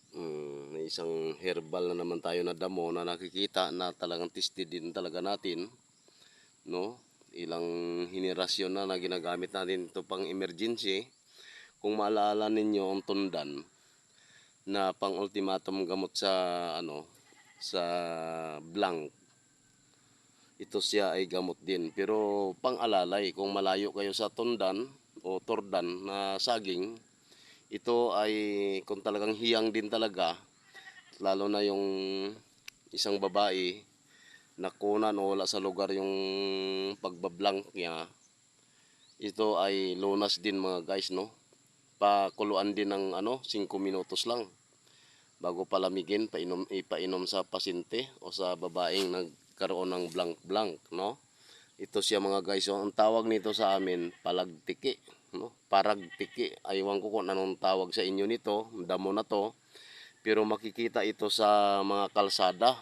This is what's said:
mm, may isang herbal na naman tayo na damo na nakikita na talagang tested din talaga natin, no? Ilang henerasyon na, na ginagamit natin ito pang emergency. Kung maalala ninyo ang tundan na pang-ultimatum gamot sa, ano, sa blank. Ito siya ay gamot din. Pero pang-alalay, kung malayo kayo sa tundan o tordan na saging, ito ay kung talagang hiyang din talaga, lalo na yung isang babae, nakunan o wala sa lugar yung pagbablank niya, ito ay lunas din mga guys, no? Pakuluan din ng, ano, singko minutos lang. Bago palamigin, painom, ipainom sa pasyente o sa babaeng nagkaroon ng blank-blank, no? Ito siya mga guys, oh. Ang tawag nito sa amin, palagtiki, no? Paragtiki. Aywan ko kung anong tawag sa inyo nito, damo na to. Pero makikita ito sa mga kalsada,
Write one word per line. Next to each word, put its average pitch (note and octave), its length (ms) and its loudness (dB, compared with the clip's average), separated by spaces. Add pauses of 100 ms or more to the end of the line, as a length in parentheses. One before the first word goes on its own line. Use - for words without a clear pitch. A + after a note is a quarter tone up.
(160)
mm, D2 560 -8
may D#2+ 160 -6
isang D#2+ 480 -4
herbal F2+ 560 -4
na F2 80 -4
naman F2 240 -4
tayo F2 240 -2
na F2 80 -4
damo E2+ 400 -2
na F2 80 -4
nakikita F2 720 -2
na F2+ 160 -4
talagang E2+ 400 -6
tested F#2 400 -6
din E2+ 240 -8
talaga F2+ 240 -6
natin, F#2+ 480 -4 (960)
no? F#2 320 -6 (400)
Ilang E2+ 320 -4 (400)
henerasyon F#2 640 -2
na, G2 160 -4
na F#2+ 80 -2
ginagamit F2+ 560 -4
natin F#2 400 -4
ito F#2+ 80 -6
pang F#2+ 240 -6
emergency. F#2+ 880 -4 (720)
Kung G#2+ 160 0
maalala G#2 480 2
ninyo G#2+ 400 2
ang F#2+ 160 -2
tundan E2 560 -2 (1040)
na F#2+ 320 0
pang-ultimatum G2 880 -2
gamot F#2 320 -2
sa, G2 160 2 (480)
ano, D#2 240 -8 (560)
sa F2+ 240 -2 (800)
blank. E2+ 560 -2 (1400)
Ito G2+ 160 -2
siya F#2+ 380 2
ay F#2+ 100 2
gamot F2+ 320 -2
din. E2+ 320 -2
Pero G2+ 600 0 (100)
pang-alalay, G2 720 2
kung G2 160 -2
malayo G2 400 0
kayo G2 240 -4
sa G#2 160 0
tundan A2+ 560 0 (320)
o F#2 240 -4
tordan F#2+ 640 4
na G2 320 -2
saging, G#2 560 0 (720)
ito A#2 480 4
ay G#2+ 160 4 (560)
kung G2 160 -4
talagang G#2+ 320 0
hiyang A2 400 4
din G#2+ 160 0
talaga, F#2 480 0 (800)
lalo G2 320 2
na G#2 140 2
yung G2 180 2 (1120)
isang G2+ 240 0
babae, F#2+ 600 4 (760)
nakunan G#2 640 2
o G2 160 2
wala F#2+ 140 0
sa G#2 100 0
lugar F#2+ 320 0
yung G2 220 0 (880)
pagbablank F#2+ 720 -2
niya, E2+ 320 -6 (1120)
ito G#2 400 0
ay F#2+ 400 2
lunas G2 400 2
din F#2+ 240 0
mga F2+ 240 -2
guys, F#2+ 240 -2
no? F#2 160 -4 (720)
Pakuluan G2+ 720 2
din G2+ 220 0
ng, F#2+ 260 0
ano, A#2+ 240 -2
singko G2 400 -4
minutos F#2+ 460 -2
lang. A#2 180 -2 (960)
Bago F2+ 240 -2
palamigin, F#2+ 640 0
painom, F2+ 400 -4
ipainom F#2 560 -2
sa F#2+ 160 0
pasyente F#2+ 640 -4 (160)
o F2+ 80 -12
sa F2+ 240 -2
babaeng F2+ 560 0 (420)
nagkaroon F#2 400 -2
ng F2+ 180 -2
blank-blank, F2 720 -2 (100)
no? G2 240 -4 (600)
Ito G2 240 -4
siya G#2 180 2
mga G2 220 2
guys, F#2+ 260 0
oh. G2 140 0
Ang G2+ 100 -2
tawag A2 380 4
nito G#2+ 240 2
sa G2+ 240 4
amin, F2+ 320 0 (160)
palagtiki, F2+ 720 -2 (400)
no? F#2+ 160 -10 (160)
Paragtiki. G2 960 2
Aywan G2 340 0
ko G2+ 140 -6
kung F#2+ 160 -2
anong F#2+ 320 -2
tawag F#2+ 320 2
sa A2+ 80 -2
inyo G2 240 0
nito, A2 480 -2 (100)
damo F#2 300 -2
na G#2+ 80 0
to. G#2+ 320 0 (720)
Pero G#2+ 180 6
makikita A2 640 0
ito G#2 240 0
sa G#2 560 6
mga G2+ 260 2
kalsada, G2 720 4